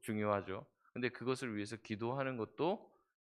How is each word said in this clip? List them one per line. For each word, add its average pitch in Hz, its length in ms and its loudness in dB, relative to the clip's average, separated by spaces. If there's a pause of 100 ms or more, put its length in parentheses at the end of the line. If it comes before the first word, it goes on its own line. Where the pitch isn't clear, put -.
중요하죠. 104 640 2 (260)
근데 123 160 0
그것을 123 480 -2
위해서 104 200 -4
기도하는 123 600 0
것도 135 560 0 (340)